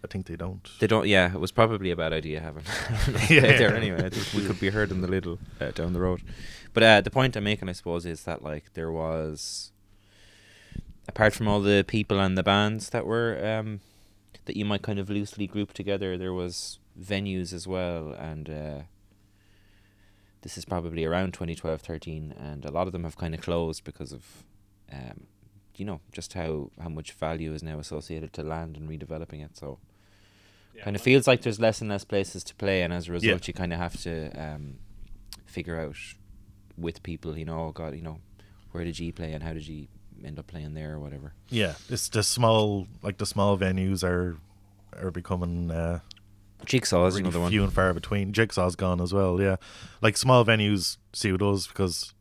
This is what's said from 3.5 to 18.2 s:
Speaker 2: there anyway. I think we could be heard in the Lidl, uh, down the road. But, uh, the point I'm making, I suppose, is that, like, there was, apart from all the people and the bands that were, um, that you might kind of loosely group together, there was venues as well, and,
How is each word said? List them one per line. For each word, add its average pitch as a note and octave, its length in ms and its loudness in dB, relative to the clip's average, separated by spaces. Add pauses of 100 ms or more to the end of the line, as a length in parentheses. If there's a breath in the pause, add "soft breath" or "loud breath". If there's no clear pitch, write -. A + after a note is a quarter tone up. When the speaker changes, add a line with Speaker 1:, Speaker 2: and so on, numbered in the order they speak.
Speaker 2:
there A2 180 6
anyway. F#2+ 300 0
I F#2+ 40 -2
think G#2 240 -4
we G2+ 140 0
could F#2+ 120 -2
be F#2+ 100 2
heard G#2 220 0
in F#2 100 0
the F#2 60 0
Lidl, F2+ 320 0 (200)
uh, C#2+ 120 -4
down F2 220 -2
the F2 60 0
road. F2+ 220 0 (520 loud breath)
But, A2+ 100 6
uh, A2 180 10
the G2+ 80 -4
point B2+ 260 2
I'm G#2 80 -2
making, G2+ 260 0
I - 20 -6
suppose, F2 340 -6
is E2 200 -8
that, E2+ 180 -6
like, D2+ 300 -10
there E2 180 -6
was, D#2+ 800 -6 (1400 loud breath)
apart A2 260 4
from A2 140 0
all G#2 140 4
the G2+ 260 6
people G2+ 320 0
and F#2+ 180 4
the F#2 60 0
bands G#2 480 2
that F2+ 140 -2
were, A2+ 380 0
um, G#2+ 360 -4 (640 soft breath)
that - 140 -8
you G#2 80 -2
might G#2 180 0
kind G2+ 160 -2
of G2 100 -6
loosely G#2 380 -4
group G2+ 260 -4
together, F#2+ 460 -4
there F#2 140 -4
was F2 440 -6 (240)
venues F#2+ 520 -2
as F2 140 -10
well, F2 460 -4
and, D#2 360 -10